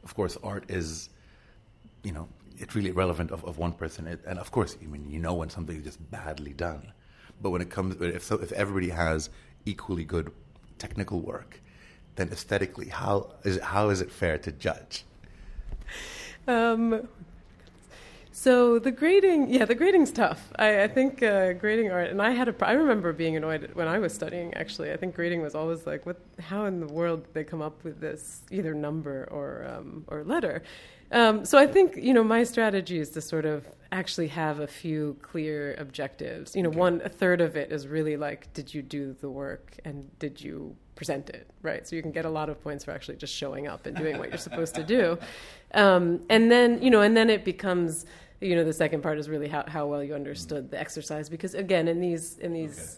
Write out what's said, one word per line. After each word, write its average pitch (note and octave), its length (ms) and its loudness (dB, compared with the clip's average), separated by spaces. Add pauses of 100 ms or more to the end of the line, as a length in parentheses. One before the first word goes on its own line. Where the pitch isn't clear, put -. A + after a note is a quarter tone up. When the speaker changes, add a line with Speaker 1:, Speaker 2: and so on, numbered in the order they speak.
Speaker 1:
of - 100 -16
course, F#2 300 -2
art G2 260 -6
is, E2 380 -6 (960)
you G2+ 80 -6
know, D#2 160 -10 (300)
it's - 180 -8
really G2 160 0
relevant F2 400 0
of, E2+ 120 -10
of D#2+ 140 -10
one E2+ 140 -2
person. D#2+ 340 -8
It, E2+ 180 -10
and F#2 140 -8
of - 140 -12
course, G2 280 0
I E2 60 -16
mean, D2 240 -12
you D2+ 80 -8
know E2 160 -2
when E2 160 -4
something E2 260 -10
is D2+ 60 -12
just D2+ 300 -16
badly D2+ 400 -10
done. D#2 400 -8 (500)
But G2 80 0
when F2+ 100 0
it F2 100 -6
comes, F#2 300 -4
if F2 220 -2
so, - 140 -2
if F#2 160 -6
everybody F#2+ 380 -2
has E2 400 -2 (340)
equally F2+ 400 -6
good E2 260 -4 (480)
technical G2 420 -6
work, - 400 -12 (540)
then F2+ 160 -4
aesthetically, - 580 -4
how - 440 -2 (100)
is F#2+ 140 0
it, - 80 -4
how G#2 240 2
is F#2+ 120 2
it - 120 -6
fair D#2+ 260 -2
to D2+ 140 -8
judge? - 520 -6 (1400)
Speaker 2:
Um, A#3 600 2 (1200)
so B3 460 6
the A#3 140 2
grading, E4+ 560 6
yeah, B3 160 6
the A3+ 100 2
grading's F4 380 6
tough. - 440 0
I, G#3+ 260 6
I G#3 60 4
think, C4 340 2
uh, G3 320 4
grading G#3 360 0
art, F3+ 200 0
and G3 100 -2
I A3+ 120 4
had B3 160 2
a A3+ 40 -2
pr-, G#3+ 140 0
I G3+ 60 4
remember A3+ 420 4
being D#3+ 200 0
annoyed D#3 380 -4
when E3 160 -2
I F3 100 0
was F#3+ 160 0
studying, E3+ 400 -6
actually. - 380 -6
I - 60 -6
think F3+ 160 -6
grading E3+ 260 -2
was D3+ 140 -6
always D#3+ 320 -4
like, D3+ 180 -6
"What, F3 160 -8 (180)
how G3 280 -4
in F#3 140 -2
the D#3+ 60 -6
world E3 380 -2
did - 100 -20
they D#3 100 -4
come D#3 180 -8
up D3+ 200 -10
with D#3+ 180 -12
this - 500 -10
either D#3+ 240 -4
number D3 560 -6
or, C#3 440 -10
um, D#3 340 -14
or D3+ 140 -8
letter?" F3 400 -2 (500)
Um, A3 340 6
so - 100 6
I C#4+ 100 12
think, F#4 300 6
you B3+ 160 2
know, A#3 120 8
my A3+ 200 4
strategy G3 540 0
is D3+ 120 -4
to D#3+ 120 -8
sort D#3 240 -4
of D3+ 180 -4 (280)
actually F3 360 -4
have D#3 320 -2
a D3 60 -4
few D3+ 560 -4
clear D3+ 560 -6
objectives. - 760 -10
You G3 100 0
know, E3 60 4
Speaker 1:
Okay. D#3+ 80 -2
Speaker 2:
one, F3 260 4
a - 40 -4
third F3+ 320 2
of E3 160 2
it - 160 -4
is C#3 160 -6
really D3+ 300 -2
like, - 340 -8
"Did C#3 220 -12
you D3 80 -6
do C#3 380 -8
the C#3 100 -10
work - 540 -12
and C#3+ 340 -12
did D3 240 -8
you - 340 -12 (180)
present - 360 -6
it?" - 160 -16 (160)
Right? - 260 -8
So E3 80 -8
you D#3+ 60 -6
can D#3 100 -8
get D#3+ 140 -4
a D#3+ 40 -4
lot D#3 200 -4
of D3 120 -10
points C#3+ 220 -10
for C#3+ 60 -10
actually D3+ 260 -10
just - 180 -10
showing C#3+ 320 -8
up - 200 -10
and - 100 -8
doing D#3 220 -4
what - 100 -8
you're - 100 -8
supposed E3 380 -6
to D#3+ 80 -4
do. F3 380 2
Speaker 1:
<laughs> - 60 -14 (460)
Speaker 2:
Um, F3+ 460 6 (100)
and A3+ 200 8
then, A#3+ 300 8
you C4 100 6
know, G#3+ 120 10
and G#3+ 140 8
then A3+ 120 8
it G#3+ 160 4
becomes, F3+ 640 0 (340)
you F#3 140 2
know, E3+ 100 4
the D#3+ 80 2
second D#3 300 0
part D#3 160 0
is D3 100 -6
really D3+ 200 -4
how, D3 180 -2
how D3+ 220 -4
well C#3+ 140 -2
you C#3+ 120 -6
understood C#3+ 560 -8
the C3 100 -6
exercise. D3+ 480 -8
Because E3+ 260 -8
again, F3+ 340 2
in E3+ 120 0
these, E3+ 380 -4
in E3+ 160 -6
these D#3+ 240 -8 (200)